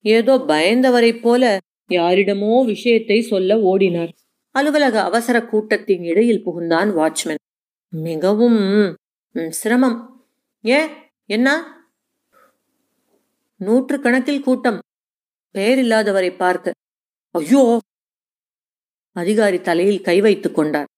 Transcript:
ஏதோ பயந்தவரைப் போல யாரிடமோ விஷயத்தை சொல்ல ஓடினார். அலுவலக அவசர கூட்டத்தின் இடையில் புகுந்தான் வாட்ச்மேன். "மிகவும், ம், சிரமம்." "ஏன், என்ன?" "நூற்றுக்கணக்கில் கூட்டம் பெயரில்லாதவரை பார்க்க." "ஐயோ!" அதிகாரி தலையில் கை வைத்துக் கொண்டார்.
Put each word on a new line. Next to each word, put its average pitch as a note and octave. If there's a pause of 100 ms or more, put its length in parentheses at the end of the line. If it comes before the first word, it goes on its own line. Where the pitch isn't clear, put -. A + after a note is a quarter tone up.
ஏதோ A3+
பயந்தவரைப் A#3
போல A#3 (280)
யாரிடமோ G3
விஷயத்தை A3+
சொல்ல G3+
ஓடினார். F3+ (380)
அலுவலக C#4
அவசர A#3
கூட்டத்தின் G#3
இடையில் G3+
புகுந்தான் E3+
வாட்ச்மேன். D#3 (460)
"மிகவும், F#3 (720)
ம், E3
சிரமம்." A#3+ (340)
"ஏன், C#4+ (380)
என்ன?" A#3+ (2000)
"நூற்றுக்கணக்கில் C4
கூட்டம் B3 (760)
பெயரில்லாதவரை G#3
பார்க்க." F3+ (560)
"ஐயோ!" A3+ (1300)
அதிகாரி G3
தலையில் F3+
கை F3+
வைத்துக் G3+
கொண்டார். D3 (120)